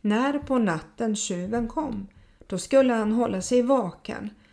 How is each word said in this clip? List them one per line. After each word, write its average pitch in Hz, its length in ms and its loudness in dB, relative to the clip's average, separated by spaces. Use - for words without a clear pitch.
när 254 380 0
på 269 200 -2
natten 208 580 -2
tjuven 208 520 -4
kom, 233 380 -6
då 185 120 -4
skulle 262 340 4
han 214 200 0
hålla 226 300 0
sig 247 200 4
vaken 233 680 -2